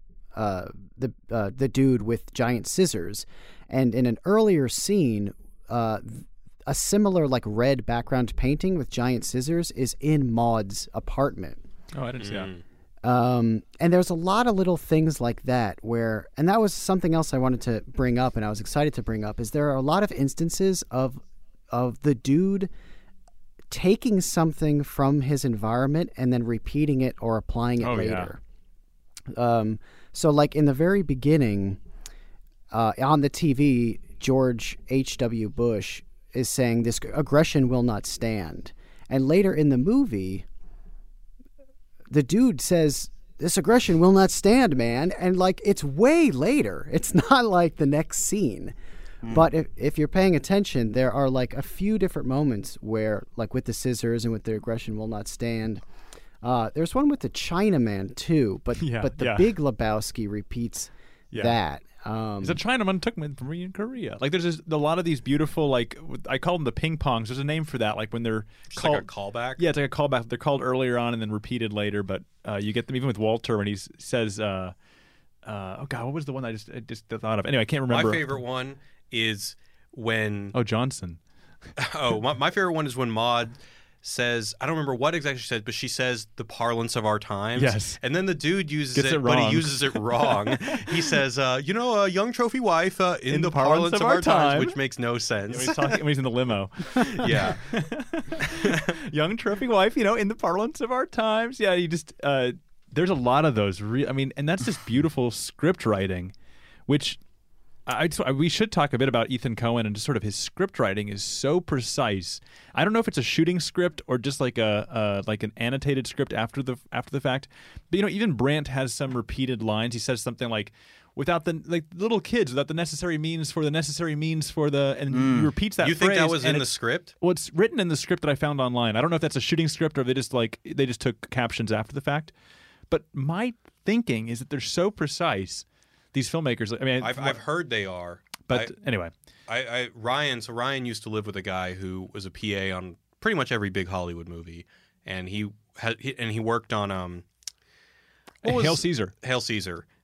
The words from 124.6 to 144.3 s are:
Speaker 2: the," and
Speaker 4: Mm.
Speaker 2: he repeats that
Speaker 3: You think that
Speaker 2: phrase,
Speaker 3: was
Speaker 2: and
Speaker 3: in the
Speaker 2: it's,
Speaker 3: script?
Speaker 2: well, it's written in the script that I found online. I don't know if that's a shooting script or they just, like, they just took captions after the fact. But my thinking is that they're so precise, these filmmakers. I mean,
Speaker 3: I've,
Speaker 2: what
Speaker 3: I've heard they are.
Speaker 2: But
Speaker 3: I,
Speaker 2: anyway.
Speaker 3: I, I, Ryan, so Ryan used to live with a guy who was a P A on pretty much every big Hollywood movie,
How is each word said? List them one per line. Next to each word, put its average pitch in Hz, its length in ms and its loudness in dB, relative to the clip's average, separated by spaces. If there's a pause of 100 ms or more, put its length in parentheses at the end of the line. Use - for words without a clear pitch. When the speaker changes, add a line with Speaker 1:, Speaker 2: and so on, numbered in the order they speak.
Speaker 2:
the," 139 280 2
and 139 160 -2
Speaker 4:
Mm. 127 280 4
Speaker 2:
he 156 40 6
repeats 196 300 0
that 160 140 2
Speaker 3:
You 165 60 2
think 190 180 4
that 185 60 4
Speaker 2:
phrase, 160 120 4
Speaker 3:
was 143 140 0
Speaker 2:
and 151 100 4
Speaker 3:
in 147 40 2
the 135 40 0
Speaker 2:
it's, 117 80 -2
Speaker 3:
script? 127 480 -4
Speaker 2:
well, 175 120 4
it's - 220 -4
written 220 280 2
in 175 80 0
the 151 80 0
script - 240 -2
that 151 100 2
I 135 40 0
found 147 260 -2
online. 120 340 2
I 113 60 4
don't 160 80 2
know 170 80 2
if 156 40 -4
that's 160 140 -2
a 135 60 0
shooting 165 260 2
script 151 300 -2
or 131 80 0
they 127 80 2
just, 131 200 -2
like, 117 300 0
they 139 220 0
just 123 160 -2
took - 300 -4
captions 117 420 -2
after 107 200 -2
the 143 80 -8
fact. 151 300 -4 (580)
But 165 220 0
my 175 440 -4 (280)
thinking 135 460 0
is 117 100 -6
that 131 100 -12
they're 143 120 -4
so 180 280 0
precise, 139 760 -4 (480)
these 131 160 0
filmmakers. 117 500 -2
I 135 60 -6
mean, 131 160 2
Speaker 3:
I've, 120 160 -4
Speaker 2:
what 127 100 -6
Speaker 3:
I've 135 100 0
heard 151 340 -6
they 104 160 0
are. 87 340 -10 (260)
Speaker 2:
But 117 240 0
Speaker 3:
I, - 160 -14
Speaker 2:
anyway. 92 220 -2 (380)
Speaker 3:
I, 113 180 -4
I, 120 300 -4
Ryan, 123 460 -2
so 117 120 -12
Ryan 127 320 -4
used 113 180 -6
to 113 60 -10
live 107 160 -4
with 98 100 -8
a 98 60 -6
guy 92 320 -6
who 92 400 -8
was 95 140 -12
a - 40 -12
P 101 240 -6
A 95 160 -2
on 92 260 -8 (220)
pretty 220 160 0
much 135 160 0
every 104 200 0
big 92 160 -2
Hollywood 87 420 -6
movie, 85 380 -16 (400)